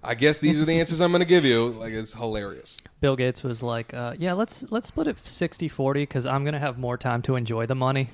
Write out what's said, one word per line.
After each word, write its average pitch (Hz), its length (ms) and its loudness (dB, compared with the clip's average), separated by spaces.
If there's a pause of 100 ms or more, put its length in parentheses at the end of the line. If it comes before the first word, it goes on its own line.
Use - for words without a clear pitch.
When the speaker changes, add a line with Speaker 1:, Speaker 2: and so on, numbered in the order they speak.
Speaker 1:
I 120 120 -4
guess 147 240 4
these 151 220 4
are 156 40 4
the 165 140 4
answers 165 220 0
I'm 175 100 4
gonna 175 140 4
give 170 200 6
you." 120 240 4
Like, 113 240 -8
it's 110 200 -6
hilarious. 110 640 -6 (240)
Speaker 2:
Bill 139 140 4
Gates 127 260 0
was 123 220 -4
like, 117 300 -4
uh, 120 260 -6
"Yeah, 180 140 -2
let's, 220 380 -4
let's 226 160 -2
split 311 200 -2
it - 180 -6
sixty - 420 -4
forty, 143 380 0
'cause 127 220 -4
I'm 139 180 0
gonna 151 140 -2
have 135 180 -4
more 123 200 -4
time 120 260 -2
to 131 120 2
enjoy 113 300 0
the 131 100 0
money." 131 380 0